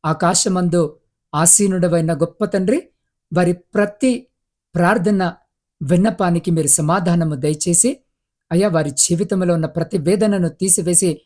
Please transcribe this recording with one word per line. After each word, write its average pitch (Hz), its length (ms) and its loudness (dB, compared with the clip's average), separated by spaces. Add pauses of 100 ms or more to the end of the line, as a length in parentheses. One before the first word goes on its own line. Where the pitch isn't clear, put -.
ఆకాశమందు 175 760 0 (520)
ఆసీనుడవైన 170 800 2
గొప్ప 170 320 -2
తండ్రి, 202 340 0 (520)
వారి 180 220 0 (200)
ప్రతి 208 380 0 (640)
ప్రార్థన 185 480 2 (580)
విన్నపానికి 175 680 0
మీరు 160 280 0
సమాధానము 170 560 0
దయచేసి, 156 560 0 (600)
అయ్యా, 185 160 2
వారి 151 240 0 (120)
జీవితంలో 175 500 0
ఉన్న 160 140 -2 (100)
ప్రతి 170 200 -4
వేదనను 185 520 0
తీసివేసి 175 600 0 (140)